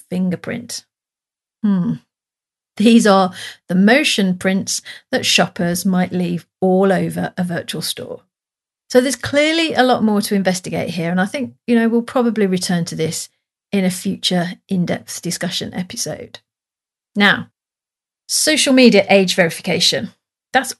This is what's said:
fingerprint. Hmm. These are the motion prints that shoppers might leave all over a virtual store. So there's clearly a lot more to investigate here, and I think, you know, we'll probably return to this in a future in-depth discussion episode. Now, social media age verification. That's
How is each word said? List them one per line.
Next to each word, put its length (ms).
fingerprint. 720
Hmm. 320
These 300
are 260
the 60
motion 640
prints 460
that 140
shoppers 640
might 260
leave 340
all 320
over 440
a 80
virtual 380
store. 400
So 100
there's 160
clearly 580
a 80
lot 220
more 180
to 120
investigate 560
here, 200
and 100
I 60
think, 280
you 80
know, 140
we'll 140
probably 440
return 400
to 80
this 340
in 120
a 60
future 640
in-depth 540
discussion 520
episode. 640
Now, 340
social 440
media 360
age 260
verification. 760
That's 260